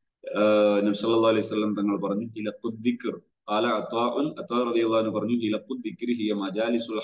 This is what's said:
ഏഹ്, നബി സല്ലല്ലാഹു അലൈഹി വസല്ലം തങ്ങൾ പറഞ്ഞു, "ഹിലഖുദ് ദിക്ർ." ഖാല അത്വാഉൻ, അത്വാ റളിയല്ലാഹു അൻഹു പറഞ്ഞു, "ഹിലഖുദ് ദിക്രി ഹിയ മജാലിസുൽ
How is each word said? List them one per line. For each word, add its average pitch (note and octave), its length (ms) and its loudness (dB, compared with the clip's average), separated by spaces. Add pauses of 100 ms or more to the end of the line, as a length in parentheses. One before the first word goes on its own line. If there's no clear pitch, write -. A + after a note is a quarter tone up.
(260)
ഏഹ്, G#2 640 4
നബി G#2 60 2
സല്ലല്ലാഹു A2+ 340 2
അലൈഹി A2 180 4
വസല്ലം G#2+ 280 0
തങ്ങൾ G2+ 280 0
പറഞ്ഞു, G2+ 260 -2
"ഹിലഖുദ് A2 560 -8
ദിക്ർ." A#2 380 -2 (300)
ഖാല A2+ 160 2
അത്വാഉൻ, A#2 600 0
അത്വാ A#2+ 440 -2
റളിയല്ലാഹു A2+ 320 2
അൻഹു G#2+ 160 -2
പറഞ്ഞു, A#2 200 0
"ഹിലഖുദ് A2+ 440 -4
ദിക്രി A#2+ 300 -4
ഹിയ G#2+ 200 -2
മജാലിസുൽ G#2+ 680 -2